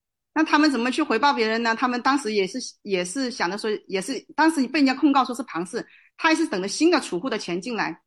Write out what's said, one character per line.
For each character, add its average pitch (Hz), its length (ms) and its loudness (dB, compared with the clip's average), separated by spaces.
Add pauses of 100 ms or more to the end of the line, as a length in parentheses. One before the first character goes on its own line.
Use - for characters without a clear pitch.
(340)
那 311 100 2
他 311 160 4
们 302 100 4
怎 262 100 0
么 247 120 0
去 277 100 0
回 247 160 0
报 285 140 4
别 240 160 0
人 226 160 0
呢？ 226 120 2
他 254 120 0
们 247 140 -2
当 269 160 2
时 220 160 -4
也 196 120 2
是， 190 120 -6 (240)
也 180 240 -2
是 247 260 -4
想 185 180 -2
着 202 80 -4
说， 214 120 -4 (180)
也 190 140 -2
是， 247 180 -6 (160)
当 320 160 6
时 269 160 2
被 311 120 -2
人 277 60 6
家 262 80 4
控 277 200 4
告 269 100 6
说 247 100 -4
是 254 100 -6
庞 175 220 -6
氏， - 200 -8 (320)
他 320 140 2
也 311 40 4
是 320 120 0
等 196 140 -2
着 196 60 -4
新 311 240 2
的 294 80 2
储 196 180 -6
户 262 120 -6
的 214 80 -2
钱 185 240 -6
进 240 140 -8
来， 180 320 -4